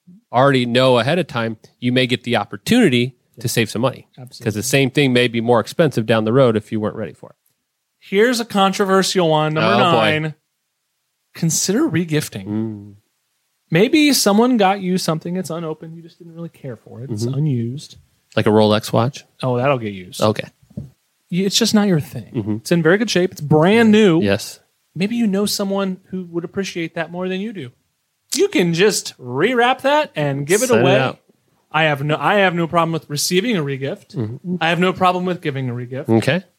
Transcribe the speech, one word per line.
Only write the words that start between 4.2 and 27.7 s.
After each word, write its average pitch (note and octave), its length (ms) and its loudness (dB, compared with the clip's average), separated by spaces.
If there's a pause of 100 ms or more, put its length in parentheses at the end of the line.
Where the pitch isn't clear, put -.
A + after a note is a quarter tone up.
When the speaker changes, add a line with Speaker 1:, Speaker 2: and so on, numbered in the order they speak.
Speaker 1:
'Cause G#2+ 100 -2
the G#2 80 -6
same C3+ 280 0
thing C#3+ 220 2
may B2 140 4
be A#2 140 -4
more A#2 180 2
expensive B2 460 -2
down A2+ 180 2
the A2 100 0
road B2 220 4
if G#2 160 -6
you A2 80 -4
weren't G#2 160 -6
ready F2+ 180 -10
for - 180 -20
it. - 40 -20 (640)
Speaker 2:
Here's A3+ 400 0
a A#3 60 -6
controversial F#3+ 840 2
one. D#3 260 0
Number A2+ 180 2
Speaker 1:
Oh, F3+ 180 4
boy. E3 60 4 (220)
Speaker 2:
nine, D#3 160 -6 (1000)
consider F3+ 560 -2
regifting. D3+ 580 -4
Speaker 1:
Mm. G#2 460 -6 (760)
Speaker 2:
Maybe C#4+ 440 4
someone A3+ 440 4
got G3+ 240 2
you F#3 160 0
something E3+ 360 -4
that's F#3 160 -6
unopened. E3 480 -10
You E3+ 40 -20
just E3 160 -20
didn't E3+ 160 -20
really E3 160 -12
care C3 280 -14
for A2 240 -18
it. C3 100 -10
It's A2 140 -4
Speaker 1:
Mm-hmm. B2 120 -2
Speaker 2:
unused. C3+ 600 -4 (380)
Speaker 1:
Like A2 120 2
a - 20 4
Rolex G#2+ 440 4
watch? A#2 320 0 (180)
Speaker 2:
Oh, B2 140 0
that'll C3+ 200 0
get A2 160 -8
used. F#2 280 -12
Speaker 1:
Okay. G#2+ 260 0 (300)
Speaker 2:
Y-, - 60 -12 (640)
it's G3 120 -2
just A3 160 0
not G#3 140 4
your F3 120 2
thing. - 340 -10
Speaker 1:
Mm-hmm. G#2+ 240 -4
Speaker 2:
It's - 140 -4
in F3 100 2
very E3 160 4
good G#3+ 120 -2
shape. F3+ 240 0
It's - 80 -16
brand F3+ 500 4
new. G3+ 300 6
Speaker 1:
Yes. - 380 -2 (360)
Speaker 2:
Maybe G3+ 200 -4
you A#3 120 0
know G3 180 0
someone G3 600 -4
who F#3 180 -10
would E3+ 200 -8
appreciate F3 500 -8
that E3 160 -8
more F3+ 180 -8
than F#3 120 -6
you A3 120 -8
do. C3+ 180 -14 (640)